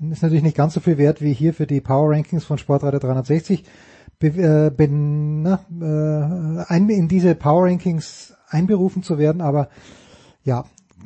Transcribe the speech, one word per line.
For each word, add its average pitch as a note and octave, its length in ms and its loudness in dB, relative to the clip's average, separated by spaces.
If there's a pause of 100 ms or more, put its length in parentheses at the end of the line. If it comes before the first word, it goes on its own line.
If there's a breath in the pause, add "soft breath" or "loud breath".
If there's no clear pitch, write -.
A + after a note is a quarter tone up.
(120)
ist D#3+ 120 -6
natürlich D#3+ 200 2
nicht D#3 140 2
ganz D3+ 160 2
so E3+ 60 -2
viel E3+ 180 0
wert D3 240 2
wie D3 120 0
hier D#3 200 0
für D3+ 140 -4
die C#3 140 0
Power C#3+ 300 0
Rankings D3+ 340 -2
von D3+ 120 -4
Sportradio C#3 420 0
dreihundertsechzig, C3+ 680 -2 (540 loud breath)
be-, D#3 100 2
äh, D#3 460 2
ben-, D3+ 640 0
na, F3+ 180 0 (220)
äh, D#3 840 -4 (100)
ein-, G3 160 2
in F#3+ 200 2
diese F3+ 260 2
Power E3 300 2
Rankings F3 680 -4 (160)
einberufen F#3 540 0
zu E3 140 -4
werden, D#3 240 0
aber C#3+ 260 0 (800 loud breath)
ja, B2 180 -2 (420)